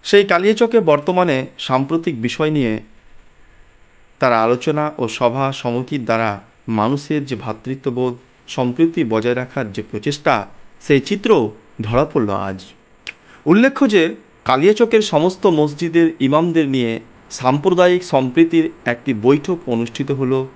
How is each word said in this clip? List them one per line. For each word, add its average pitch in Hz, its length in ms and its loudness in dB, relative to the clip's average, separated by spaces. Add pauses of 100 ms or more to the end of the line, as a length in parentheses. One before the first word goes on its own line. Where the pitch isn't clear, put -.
সেই 202 200 4
কালিয়াচকে 214 560 2
বর্তমানে 156 680 0 (100)
সাম্প্রতিক 139 640 -2
বিষয় 156 280 -2
নিয়ে 123 300 -2 (1400)
তারা 120 240 2
আলোচনা 123 540 0
ও 120 100 -4
সভা 131 440 -2
সমিতির 123 540 -6
দ্বারা 113 360 -2 (260)
মানুষের 139 580 -2
যে 131 100 -6
ভ্রাতৃত্ববোধ, 123 840 -6 (300)
সম্প্রীতি 156 560 0
বজায় 113 320 0
রাখার 123 360 -6
যে 101 200 -8
প্রচেষ্টা, 120 560 -2 (340)
সেই 143 180 2
চিত্র 202 500 0 (320)
ধরা 117 240 0
পড়ল 135 240 -2
আজ। 98 340 -6 (840)
উল্লেখ্য 247 440 4
যে 175 260 2 (300)
কালিয়াচকের 208 560 2
সমস্ত 185 460 0
মসজিদের 165 720 2
ইমামদের 156 480 2
নিয়ে 120 320 -2 (320)
সাম্প্রদায়িক 180 720 2
সম্প্রীতির 160 680 2 (140)
একটি 120 280 -4
বৈঠক 143 440 0 (100)
অনুষ্ঠিত 117 440 -4
হলো 131 440 -2